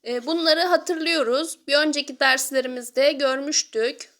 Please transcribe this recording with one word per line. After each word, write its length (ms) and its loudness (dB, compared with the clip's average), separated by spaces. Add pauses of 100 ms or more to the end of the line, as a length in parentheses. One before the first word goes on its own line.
E, 180 -6
bunları 360 2
hatırlıyoruz. 1040 0
Bir 60 0
önceki 460 0
derslerimizde 920 0
görmüştük. 1000 -2 (100)